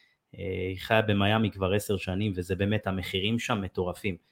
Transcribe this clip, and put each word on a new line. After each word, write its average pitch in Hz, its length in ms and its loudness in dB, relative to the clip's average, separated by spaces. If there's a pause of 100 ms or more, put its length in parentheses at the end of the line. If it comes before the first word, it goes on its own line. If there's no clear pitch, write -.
(360)
אה, - 40 -12 (300)
היא 95 100 -6
חיה 110 220 4
במיאמי 107 500 4
כבר 95 220 0
עשר 104 240 2
שנים, 95 380 -2
וזה 90 200 -2
באמת, 101 320 0
המחירים 95 520 -2
שם 113 220 -2
מטורפים. 92 560 -4 (140)